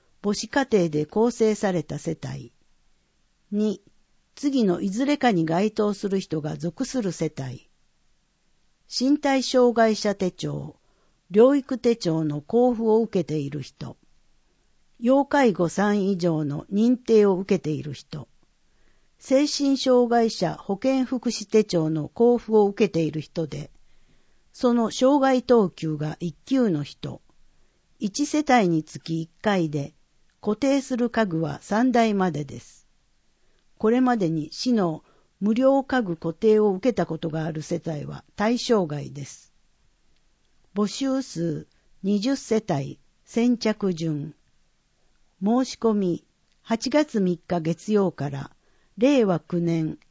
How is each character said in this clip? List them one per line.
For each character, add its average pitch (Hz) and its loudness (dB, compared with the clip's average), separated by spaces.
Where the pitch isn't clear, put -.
母 208 -2
子 214 -8
家 269 -2
庭 180 2
で 151 -2
構 226 0
成 220 0
さ 202 -2
れ 170 -2
た 143 -10
世 160 -6
帯。 131 -12
二、 208 -2
次 269 0
の 180 2
い 196 -4
ず 220 -4
れ 294 0
か 247 2
に 165 2
該 180 0
当 208 0
す 202 -6
る 190 -2
人 160 -6
が 151 -6
属 170 -6
す 254 -4
る 190 -2
世 160 -4
帯。 131 -12
身 277 0
体 269 0
障 247 4
害 220 4
者 202 -2
手 185 -2
帳、 147 -10
療 240 6
育 262 -4
手 233 0
帳 160 -2
の 147 -4
交 247 2
付 226 -4
を 220 4
受 208 -2
け 170 0
て 156 -6
い 139 -6
る 143 -10
人。 - -16
要 269 4
介 269 4
護 170 0
三 202 0
以 196 0
上 160 0
の 143 -6
認 226 2
定 226 4
を 196 4
受 190 -2
け 175 0
て - -6
い 135 -4
る 147 -10
人。 - -16
精 269 2
神 277 0
障 247 2
害 233 2
者 165 -4
保 - -6
健 262 0
福 240 -4
祉 - -10
手 214 4
帳 160 0
の 156 -4
交 240 4
付 220 -6
を 214 6
受 202 0
け - -6
て 165 -2
い 151 -2
る 156 -8
人 160 -6
で、 147 -10
そ 240 2
の 233 0
障 269 4
害 262 2
等 226 4
級 156 -6
が 151 -6
一 175 -6
級 254 2
の 147 0
人。 - -14
一 220 -4
世 302 -2
帯 233 6
に 160 0
つ - -16
き 165 -6
一 165 -12
回 185 0
で、 143 -6
固 214 -2
定 269 0
す 262 -6
る 240 0
家 226 0
具 165 -2
は 147 -6
三 240 0
台 226 4
ま 185 0
で 147 -6
で 120 -14
す。 - -20
こ 220 0
れ 247 4
ま 254 2
で 190 0
に 160 -4
市 - -4
の 175 0
無 208 0
料 262 2
家 262 -2
具 180 -4
固 165 -6
定 214 4
を 214 4
受 190 -2
け 226 2
た 175 -2
こ 160 -6
と 165 -8
が 156 -4
あ 165 -6
る 156 -8
世 165 -6
帯 147 -8
は 143 -14
対 226 0
象 208 0
外 143 -8
で 139 -14
す。 - -20
募 202 -2
集 269 -4
数、 165 -6
二 202 0
十 262 -2
世 220 -2
帯、 143 -4
先 240 0
着 214 -2
順。 156 -6
申 240 2
し - -10
込 226 0
み、 185 -2
八 233 -4
月 294 2
三 180 0
日 - -6
月 160 -4
曜 202 2
か 143 -6
ら、 139 -10
令 247 4
和 180 0
九 - -4
年 165 -2